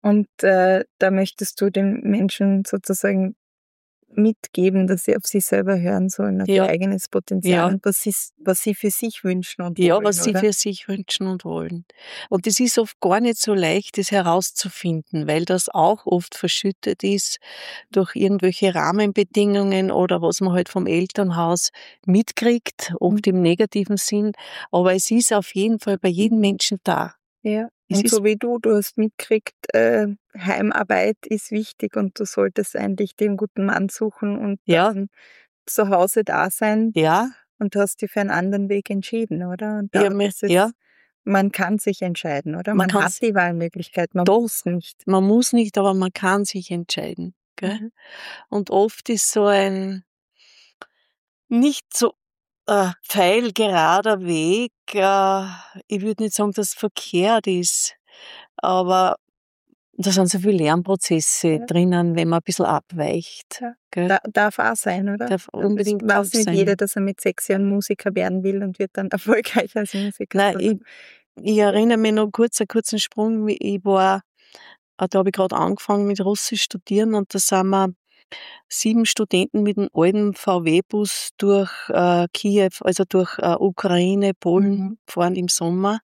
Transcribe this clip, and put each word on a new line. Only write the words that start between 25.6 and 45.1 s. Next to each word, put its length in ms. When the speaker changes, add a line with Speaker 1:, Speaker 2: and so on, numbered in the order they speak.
Speaker 2:
Fall 180
bei 100
jedem 320
Menschen 440
da. 320
Speaker 1:
Ja. 260
Speaker 2:
Es 100
Speaker 1:
Und 80
Speaker 2:
ist 100
Speaker 1:
so 80
wie 120
du, 220
du 160
hast 240
mitkriegt, 560
äh, 360
Heimarbeit 880
ist 280
wichtig 440
und 220
du 80
solltest 480
eigentlich 400
den 220
guten 300
Mann 220
suchen 500
und 260
Speaker 2:
Ja. 280
Speaker 1:
dann 160
zu 220
Hause 360
da 260
sein. 460
Speaker 2:
Ja. 340
Speaker 1:
Und 160
du 40
hast 220
dich 80
für 100
einen 100
anderen 380
Weg 220
entschieden, 540
oder? 340
Und 160
Speaker 2:
Ja, 80
Speaker 1:
da 80
Speaker 2:
mir, 160
Speaker 1:
ist 160
es, 80
Speaker 2:
ja. 220
Speaker 1:
man 300
kann 260
sich 240
entscheiden, 540
oder? 180
Speaker 2:
Man 140
Speaker 1:
Man 0
Speaker 2:
kann's 320
Speaker 1:
hat 20
die 140
Wahlmöglichkeit, 800
man 80
Speaker 2:
Doch, 160
Speaker 1:
muss 240
nicht. 420
Speaker 2:
man 160